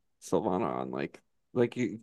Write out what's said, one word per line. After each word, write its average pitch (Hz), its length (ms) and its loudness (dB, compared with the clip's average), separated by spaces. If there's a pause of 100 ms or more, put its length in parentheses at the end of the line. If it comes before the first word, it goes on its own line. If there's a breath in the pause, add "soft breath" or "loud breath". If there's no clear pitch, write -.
(220)
Silvana 92 440 2 (100)
on, 64 160 -4
like, 69 300 -6 (320)
like, 120 220 2
you, 113 280 -2